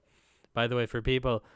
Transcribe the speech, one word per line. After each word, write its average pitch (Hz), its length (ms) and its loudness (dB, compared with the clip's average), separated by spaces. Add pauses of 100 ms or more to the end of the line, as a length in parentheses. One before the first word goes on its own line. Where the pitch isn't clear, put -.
(560)
By 117 100 2
the 123 100 -2
way, 117 120 0
for 117 160 -6
people, 127 400 0 (120)